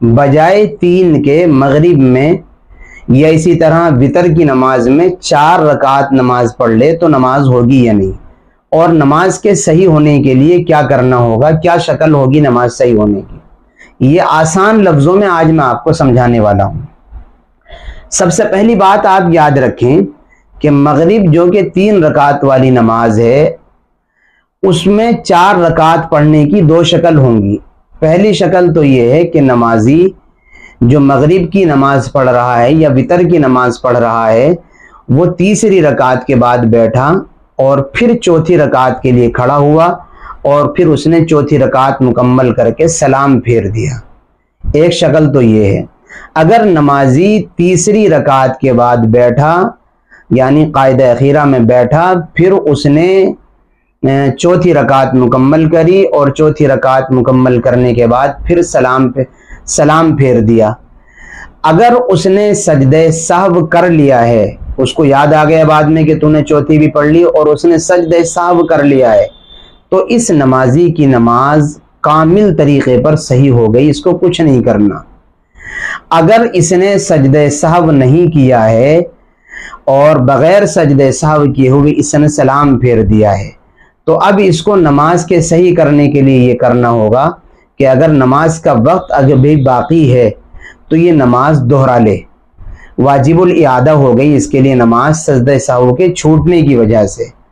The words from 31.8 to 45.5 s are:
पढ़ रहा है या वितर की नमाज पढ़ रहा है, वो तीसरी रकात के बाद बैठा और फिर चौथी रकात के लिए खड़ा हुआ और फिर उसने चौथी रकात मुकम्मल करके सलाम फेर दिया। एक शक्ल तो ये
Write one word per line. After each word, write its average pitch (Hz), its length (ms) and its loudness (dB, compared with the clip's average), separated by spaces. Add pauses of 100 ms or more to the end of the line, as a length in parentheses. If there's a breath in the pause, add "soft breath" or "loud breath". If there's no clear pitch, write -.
पढ़ 135 200 -2
रहा 123 280 0
है 120 160 2
या 160 180 2
वितर 135 340 0
की 170 140 2
नमाज 127 400 0
पढ़ 123 180 -2
रहा 117 300 -2
है, 113 240 2 (580 soft breath)
वो 147 200 0
तीसरी 190 520 0
रकात 127 460 -2
के 139 100 -2
बाद 120 300 0
बैठा 117 420 0 (500)
और 135 220 0 (160)
फिर 240 200 0
चौथी 170 400 0
रकात 131 460 -2
के 127 100 -2
लिए 123 180 2
खड़ा 123 240 -2
हुआ 151 320 2 (600 loud breath)
और 143 300 -2
फिर 180 120 0
उसने 160 340 0
चौथी 151 360 0
रकात 131 440 -2
मुकम्मल 127 500 0
करके 117 360 -2
सलाम 139 520 0
फेर 113 280 -2
दिया। 113 320 -8 (640)
एक 165 300 0
शक्ल 156 340 0
तो 135 120 0
ये 110 260 2